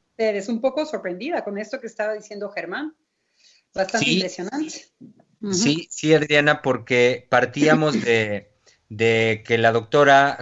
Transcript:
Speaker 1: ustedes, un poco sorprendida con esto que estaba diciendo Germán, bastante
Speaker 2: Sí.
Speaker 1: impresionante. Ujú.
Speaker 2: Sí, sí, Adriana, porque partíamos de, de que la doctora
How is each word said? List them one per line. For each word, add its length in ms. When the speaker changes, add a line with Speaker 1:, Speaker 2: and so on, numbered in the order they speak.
Speaker 1:
ustedes, 380
un 120
poco 260
sorprendida 580
con 140
esto 220
que 60
estaba 280
diciendo 360
Germán, 440
bastante 320
Speaker 2:
Sí. 80
Speaker 1:
impresionante. 720
Ujú. 120
Speaker 2:
Sí, 360
sí, 240
Adriana, 480
porque 640
partíamos 720
de, 520
de 580
que 120
la 140
doctora 680